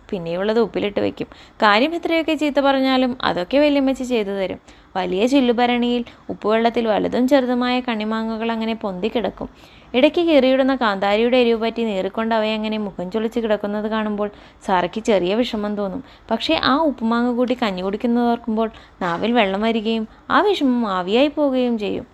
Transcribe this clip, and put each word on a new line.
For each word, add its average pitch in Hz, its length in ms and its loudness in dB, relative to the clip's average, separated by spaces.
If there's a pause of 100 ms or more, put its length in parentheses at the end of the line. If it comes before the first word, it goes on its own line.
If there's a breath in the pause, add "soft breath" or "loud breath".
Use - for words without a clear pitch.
പിന്നെയുള്ളത് 190 540 -2
ഉപ്പിലിട്ട് 196 400 -2
വെക്കും. 196 280 -4 (320 loud breath)
കാര്യം 226 340 4
എത്രയൊക്കെ 330 400 -2
ചീത്ത 294 260 0
പറഞ്ഞാലും 262 520 2 (100)
അതൊക്കെ 180 360 0
വല്യമ്മച്ചി 277 460 2
ചെയ്തു 220 340 -2
തരും. 185 220 -6 (340 loud breath)
വലിയ 185 320 -2
ചില്ലുഭരണിയിൽ 240 760 2 (260 loud breath)
ഉപ്പുവെള്ളത്തിൽ 226 600 0
വലുതും 196 400 2
ചെറുതുമായ 247 520 2
കണ്ണിമാങ്ങകൾ 220 720 -4
അങ്ങനെ 226 220 -4
പൊന്തിക്കിടക്കും. 196 760 -4 (460 loud breath)
ഇടയ്ക്ക് 294 280 4
കീറിയിടുന്ന 262 520 4
കാന്താരിയുടെ 214 600 2
എരിവ് 233 240 4
പറ്റി 226 240 -2
നീറിക്കൊണ്ട് 208 500 -2
അവയങ്ങനെ 214 440 -2
മുഖം 185 320 -6
ചുളിച്ച് 226 300 -2
കിടക്കുന്നത് 208 500 -2
കാണുമ്പോൾ 208 380 -2 (340 loud breath)
സാറയ്ക്ക് 185 380 0
ചെറിയ 190 340 2
വിഷമം 214 420 -2
തോന്നും. 196 260 -4 (240 loud breath)
പക്ഷേ 233 360 -2
ആ 254 200 2
ഉപ്പുമാങ്ങ 240 500 0
കൂട്ടി 240 220 0
കഞ്ഞി 196 280 -4
കുടിക്കുന്നത് 233 480 0
ഓർക്കുമ്പോൾ 226 400 -2 (300 loud breath)
നാവിൽ 180 320 0
വെള്ളം 202 300 2
വരികയും 226 440 -2 (240 loud breath)
ആ 262 100 4
വിഷമം 285 480 2
ആവിയായി 202 480 2
പോവുകയും 254 420 0
ചെയ്യും. 190 360 -6